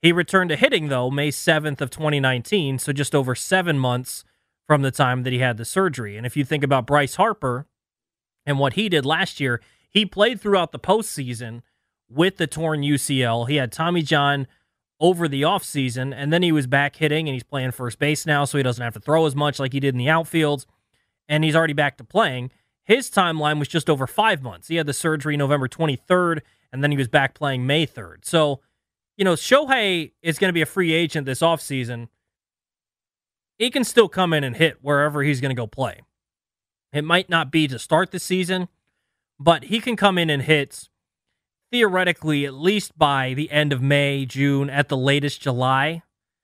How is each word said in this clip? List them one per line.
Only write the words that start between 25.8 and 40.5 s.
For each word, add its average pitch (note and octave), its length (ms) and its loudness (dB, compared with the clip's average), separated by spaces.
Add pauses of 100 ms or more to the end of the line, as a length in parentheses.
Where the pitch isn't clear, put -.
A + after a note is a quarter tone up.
and C3+ 140 -6
then D3 60 4
he C#3+ 80 0
was C3 100 -2
back C3+ 240 2
playing C3 340 -4
May D3 200 2
third. F2 400 -16
So, D3+ 340 0 (560)
you G3 80 0
know, F#3 80 4
Shohei A3 880 2
is E3 180 -2
gonna F#3+ 140 2
be E3 80 2
a D3+ 60 2
free E3+ 260 0
agent D#3+ 320 0
this C3 160 -4
offseason. B2+ 680 -2 (1500)
He A#3+ 140 0
can C4 140 0
still G#3+ 260 4
come F3+ 240 0
in D3 100 0
and B2 100 -6
hit D#3 280 0
wherever D3 400 0
he's C#3 180 0
gonna C3 140 -4
go A#2+ 120 -6
play. - 360 -6 (880)
It D3 120 -4
might F3 260 0
not D#3+ 200 0
be D#3 180 2
to B2+ 100 -8
start E3+ 320 0
the F#3 80 -8
season, F3+ 500 -2 (720)
but D3 240 2
he A3 160 -2
can A#3+ 160 -4
come G3 220 4
in E3+ 100 2
and C#3+ 140 0
hit - 480 0 (840)